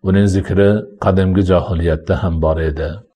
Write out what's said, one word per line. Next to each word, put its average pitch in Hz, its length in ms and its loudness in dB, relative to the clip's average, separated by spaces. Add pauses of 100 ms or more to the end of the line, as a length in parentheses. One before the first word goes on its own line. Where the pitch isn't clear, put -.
Uning 98 240 2
zikri 98 420 2 (280)
qadimgi 95 460 2
johiliyatda 85 720 0
ham 87 220 -4
bor 80 200 0
edi. 78 320 -4 (260)